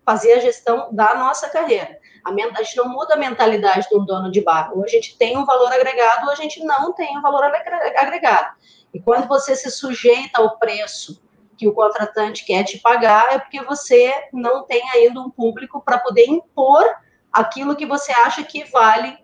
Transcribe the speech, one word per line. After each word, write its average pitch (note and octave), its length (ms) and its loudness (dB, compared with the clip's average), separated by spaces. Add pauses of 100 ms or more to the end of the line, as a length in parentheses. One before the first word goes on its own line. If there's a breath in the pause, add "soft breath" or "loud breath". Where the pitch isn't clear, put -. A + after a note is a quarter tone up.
fazer G#3+ 280 4
a B3 60 6
gestão A#3+ 520 -2
da A#3+ 240 2
nossa C#4 340 -2
carreira. B3 500 -2 (240 soft breath)
A F3+ 80 -8
men-, G#3 240 -4
a A3 80 -4
gente A3 140 -8
não B3 120 -2
muda D4+ 260 -2
a - 20 2
mentalidade A3 720 0
de G#3+ 60 2
um G3+ 100 2
dono F#3 260 -4
de F#3 80 0
bar. D#3+ 340 0
Ou F#3 100 -4
a F#3+ 40 -6
gente A#3 300 -2
tem D4 180 0
um C#4 100 -2
valor B3+ 280 2
agregado, B3 520 2
ou C#4+ 60 0
a C#4+ 40 -4
gente D4+ 280 -10
não D4+ 300 -2
tem C#4+ 240 -8
um C#4+ 40 -8
valor C#4 220 0
agre-, E4 540 -2
agregado. C#4+ 580 0 (380 soft breath)
E F#3 60 -14
quando A#3+ 280 0
você C4+ 280 0
se C4 140 -6
sujeita B3 720 0
ao A3 160 0
preço - 680 -10 (340)
que A3 100 -2
o G#3 60 2
contratante G#3+ 680 -2
quer G3 200 -2
te - 160 -10
pagar, A#3 520 4
é C4+ 80 0
porque - 220 -12
você B3+ 520 2 (200)
não B3+ 300 -4
tem A#3+ 180 -2 (100)
ainda B3 300 4
um B3+ 80 -12
público A#3 520 -6
pra B3 160 0
poder A#3+ 280 4
impor C#4+ 580 2 (480 soft breath)
aquilo C4+ 460 -2
que D4 80 -8
você C#4 260 -6
acha C#4 320 2
que D4 220 -14
vale A3+ 580 2